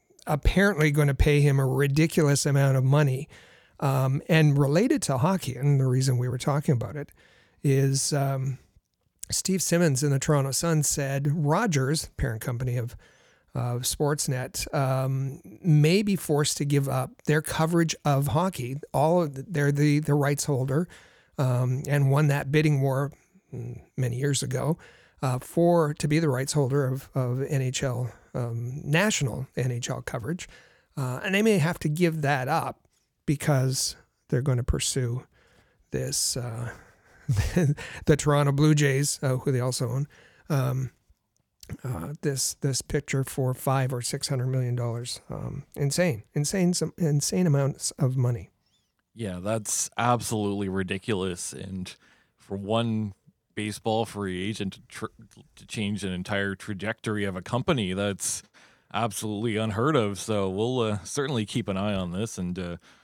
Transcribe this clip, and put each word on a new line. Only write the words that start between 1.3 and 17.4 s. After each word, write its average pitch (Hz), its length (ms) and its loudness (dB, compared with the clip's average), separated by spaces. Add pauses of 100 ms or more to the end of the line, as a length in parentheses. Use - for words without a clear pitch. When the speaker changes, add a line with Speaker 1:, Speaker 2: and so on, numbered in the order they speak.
Speaker 1:
him 143 180 6
a 135 60 2
ridiculous 143 800 2
amount 139 320 4
of 131 80 2
money. 139 420 2 (540)
Um, 135 480 2
and 151 280 6
related 175 440 4
to 135 160 0
hockey, 151 380 0
and 139 240 2
the 135 80 2
reason 131 300 2
we 123 120 0
were 127 80 -4
talking 143 360 0
about 117 220 -2
it, 143 160 -10 (520)
is, 135 500 2
um, 135 460 -2 (720)
Steve - 320 0
Simmons 160 400 2
in 143 80 2
the 135 80 2
Toronto 139 320 2
Sun 160 320 2
said 139 500 0
Rogers, 156 840 0
parent 113 240 -2
company 123 360 -4
of, 120 180 -6 (600)
uh, 123 200 -2
Sportsnet, 131 1000 -2
um, 135 680 -2 (220)
may 165 400 4
be 202 120 0
forced 151 420 0
to 147 80 -2
give 139 220 0
up 131 380 -4
their 151 160 2